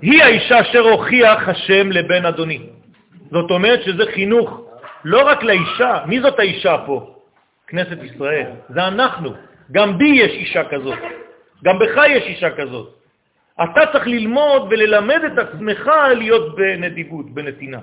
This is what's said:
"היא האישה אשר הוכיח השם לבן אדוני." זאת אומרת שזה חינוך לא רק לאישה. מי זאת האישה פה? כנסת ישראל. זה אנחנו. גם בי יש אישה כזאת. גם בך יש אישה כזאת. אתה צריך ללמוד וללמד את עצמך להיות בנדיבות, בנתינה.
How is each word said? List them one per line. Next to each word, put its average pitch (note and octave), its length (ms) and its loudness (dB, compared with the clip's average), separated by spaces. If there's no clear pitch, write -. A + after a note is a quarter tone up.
"היא C#4 220 6
האישה A#3 380 4
אשר - 180 2
הוכיח A3+ 680 4
השם F#3+ 420 0
לבן F3 340 0
אדוני." D#3+ 360 -4
זאת E3+ 200 -2
אומרת G#3 320 2
שזה F#3 200 -2
חינוך G3+ 480 -2
לא A#3 240 4
רק C#4 160 2
לאישה. G3+ 640 0
מי G3+ 140 -2
זאת C4+ 200 0
האישה F#3 460 0
פה? C3+ 300 -8
כנסת F3 360 -8
ישראל. C#3 480 -6
זה E3+ 180 -2
אנחנו. F#3+ 460 -4
גם G3 260 2
בי C#4+ 120 4
יש B3+ 220 6
אישה - 320 -4
כזאת. C#3 360 -8
גם F#3 160 2
בך A3+ 280 2
יש C#4 160 0
אישה F3 260 -6
כזאת. B2+ 480 -12
אתה E3+ 180 2
צריך C4+ 160 -2
ללמוד A#3+ 600 0
וללמד G#3+ 500 2
את C4+ 40 -2
עצמך G#3+ 540 -4
להיות A3+ 400 -2
בנדיבות, E3+ 760 -6
בנתינה. C3+ 500 -14